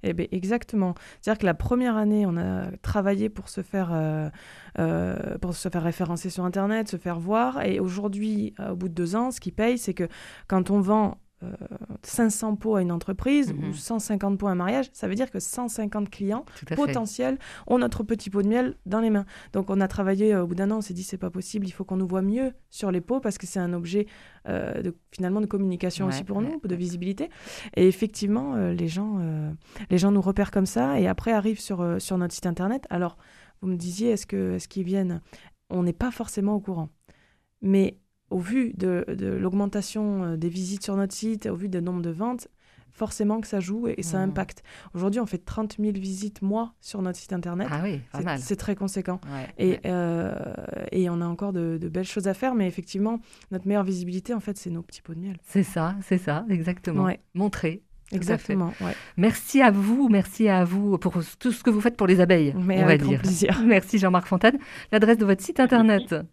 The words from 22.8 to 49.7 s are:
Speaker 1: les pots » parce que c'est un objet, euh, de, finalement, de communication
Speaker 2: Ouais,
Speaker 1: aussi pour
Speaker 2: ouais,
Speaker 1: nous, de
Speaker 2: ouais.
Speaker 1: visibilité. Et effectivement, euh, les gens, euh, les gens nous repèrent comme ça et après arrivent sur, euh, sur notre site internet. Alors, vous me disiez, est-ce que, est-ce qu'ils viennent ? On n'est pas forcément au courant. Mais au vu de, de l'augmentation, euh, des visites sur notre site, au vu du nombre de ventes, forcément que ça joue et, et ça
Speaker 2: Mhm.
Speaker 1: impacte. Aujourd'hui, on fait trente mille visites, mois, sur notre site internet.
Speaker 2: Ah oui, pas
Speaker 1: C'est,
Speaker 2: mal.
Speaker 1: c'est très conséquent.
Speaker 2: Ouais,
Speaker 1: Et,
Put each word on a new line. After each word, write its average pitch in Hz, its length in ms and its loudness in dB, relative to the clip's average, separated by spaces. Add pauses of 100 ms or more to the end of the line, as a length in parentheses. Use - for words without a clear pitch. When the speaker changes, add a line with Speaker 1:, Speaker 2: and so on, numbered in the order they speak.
Speaker 1:
les 180 80 0
pots » 247 200 -2
parce 214 180 -4
que 185 100 -12
c'est - 100 -6
un 175 140 -2
objet, 175 340 -2 (420)
euh, - 340 -4
de, 175 120 -4 (160)
finalement, 190 300 -2
de 214 60 0
communication 185 600 -2
Speaker 2:
Ouais, - 60 0
Speaker 1:
aussi 135 100 -4
pour 196 140 -6
Speaker 2:
ouais, 214 80 -2
Speaker 1:
nous, 302 180 -6
de 208 80 -6
Speaker 2:
ouais. 175 60 -2
Speaker 1:
visibilité. 180 520 -4 (460)
Et 185 140 8
effectivement, 220 680 0
euh, 185 180 0
les 170 140 -2
gens, 196 320 -2
euh, 156 320 -2 (400)
les 180 80 4
gens 196 140 6
nous 202 100 6
repèrent 196 300 0
comme 190 140 2
ça 254 340 2
et 180 80 4
après 190 240 0
arrivent 214 280 2
sur, 185 200 -6
euh, 175 180 0
sur 185 200 -2
notre 175 160 -2
site - 120 -6
internet. 185 420 -2
Alors, 175 280 -2 (460)
vous 190 60 -4
me 185 80 0
disiez, 180 340 -2
est-ce 208 180 -2
que, 185 260 -2
est-ce 180 140 -8
qu'ils 190 160 -6
viennent ? 180 360 -2 (500)
On 180 120 0
n'est 175 100 2
pas 247 200 -2
forcément 208 420 -2
au 202 60 -2
courant. 170 280 -6 (760)
Mais 190 340 4 (340)
au 190 80 -2
vu 226 400 0
de, 180 300 0
de 190 180 -4
l'augmentation, 196 960 -2
euh, 165 140 -4
des 170 100 -2
visites 185 340 -6
sur 196 140 -4
notre 196 160 0
site, 214 320 -4
au 202 100 -2
vu 190 140 -6
du 180 140 -2
nombre 180 180 -2
de 170 80 -2
ventes, 226 400 -4 (420)
forcément 214 520 -2
que 214 40 -8
ça 202 140 -2
joue 208 280 -4
et, - 100 -2
et 190 40 -6
ça 170 180 -2
Speaker 2:
Mhm. 190 100 0
Speaker 1:
impacte. - 320 -6 (320)
Aujourd'hui, 202 260 0
on 226 60 -2
fait 185 180 -6
trente 214 340 -6
mille 208 220 0
visites, 190 400 -6
mois, 220 400 -2
sur - 220 -8
notre 180 160 -4
site - 160 -8
internet. 175 360 -4
Speaker 2:
Ah 151 120 -2
oui, 180 180 -4 (100)
pas 139 100 -10
Speaker 1:
C'est, - 40 -2
Speaker 2:
mal. 151 140 -2
Speaker 1:
c'est 135 180 -4
très 202 180 -4
conséquent. 190 520 -4
Speaker 2:
Ouais, 139 220 -10 (100)
Speaker 1:
Et, 185 140 4